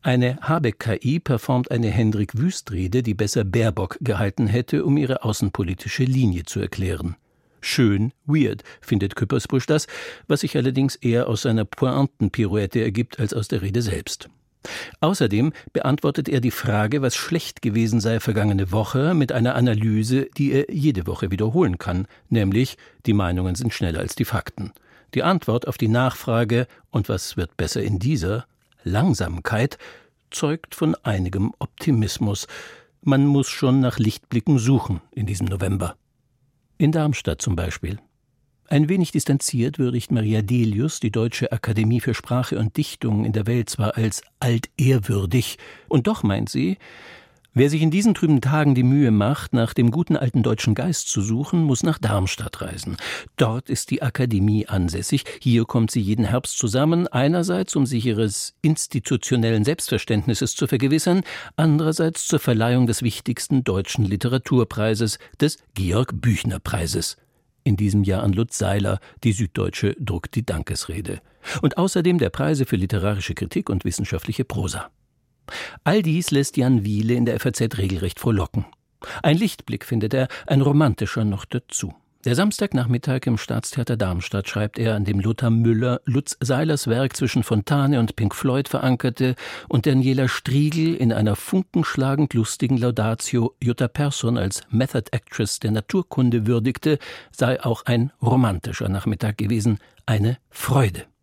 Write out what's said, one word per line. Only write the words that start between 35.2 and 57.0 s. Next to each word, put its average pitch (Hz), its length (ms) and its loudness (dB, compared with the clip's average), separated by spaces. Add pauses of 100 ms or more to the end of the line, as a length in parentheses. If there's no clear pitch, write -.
diesem 98 220 -2
November. 95 480 -2 (840)
In 156 120 4
Darmstadt 147 500 -2
zum 95 140 -2
Beispiel. 87 420 -6 (720)
Ein 147 200 4
wenig 180 220 0
distanziert 139 680 -2
würdigt 123 320 -2
Maria 110 300 2
Delius 113 580 0
die 113 100 -2
Deutsche 117 400 -2
Akademie 113 500 0
für 120 140 -2
Sprache - 420 -4
und 110 200 -2
Dichtung 110 480 -2
in 110 80 -2
der 104 160 -2
Welt 117 200 0
zwar - 280 -2
als 110 260 -2 (160)
altehrwürdig, 117 1200 0 (300)
und 123 180 2
doch 214 160 -2
meint 107 280 0
sie, 170 280 -2 (760)
wer 139 160 6
sich 156 120 2
in 160 80 4
diesen 202 240 4
trüben 156 260 4
Tagen 143 360 4
die 127 80 4
Mühe 131 260 6
macht, 107 420 2
nach 117 220 2
dem 120 160 4
guten 160 260 0
alten 120 280 2
deutschen 110 320 2
Geist - 320 -2
zu - 140 -2
suchen, 131 420 0
muss 135 180 2
nach 165 160 0
Darmstadt 104 640 -2
reisen. 87 380 -8 (380)
Dort 113 320 0
ist - 220 -4
die 135 100 -2
Akademie 107 680 0
ansässig. 90 560 -2 (160)
Hier 117 240 4
kommt 113 260 0
sie 123 100 -2
jeden 107 260 0
Herbst 120 300 -2
zusammen, 147 520 0